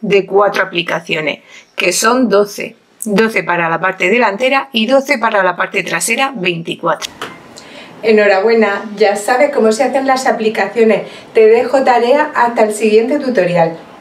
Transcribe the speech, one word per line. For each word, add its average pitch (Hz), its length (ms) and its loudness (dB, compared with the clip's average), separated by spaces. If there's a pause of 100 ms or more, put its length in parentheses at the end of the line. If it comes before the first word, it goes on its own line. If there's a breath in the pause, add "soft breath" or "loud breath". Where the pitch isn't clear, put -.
de 196 240 0
cuatro 196 380 0
aplicaciones, 170 800 -6 (340 loud breath)
que 180 160 -2
son 233 380 0
doce. 202 480 -2 (280)
Doce 214 380 0
para 170 240 -2
la 165 140 -2
parte 185 280 -2
delantera 240 640 0
y 220 140 -2
doce 269 320 0
para 220 260 0
la 180 140 0
parte 190 260 -4
trasera, 226 500 -4
veinticuatro. 170 760 -6 (920 loud breath)
Enhorabuena, 208 920 2
ya 202 220 2
sabes 262 360 0
cómo 220 200 2
se 269 100 -2
hacen 269 240 -2
las 262 180 0
aplicaciones. 220 760 0 (320 loud breath)
Te 220 140 6
dejo 247 360 2
tarea 254 500 2
hasta 240 300 0
el 214 100 0
siguiente 226 460 2
tutorial. 170 580 0 (240)